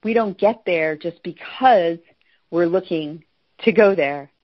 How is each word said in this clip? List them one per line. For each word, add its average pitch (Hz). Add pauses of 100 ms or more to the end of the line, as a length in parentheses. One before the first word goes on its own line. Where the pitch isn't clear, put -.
we 220
don't 214
get 226
there 156
just 170
because 175 (500)
we're 170
looking 165 (400)
to 226
go 196
there 143 (120)